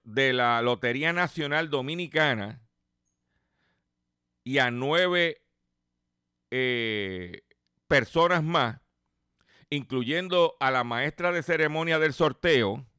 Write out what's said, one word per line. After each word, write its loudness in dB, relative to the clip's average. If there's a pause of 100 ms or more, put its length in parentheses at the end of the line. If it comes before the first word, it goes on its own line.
de 0
la 2
Lotería -2
Nacional -2
Dominicana -2 (1800)
y 0
a 4
nueve, 0 (1080)
eh, -4 (420)
personas 2
más, 0 (880)
incluyendo 0
a 2
la 2
maestra -2
de -2
ceremonia 0
del 2
sorteo, 2 (120)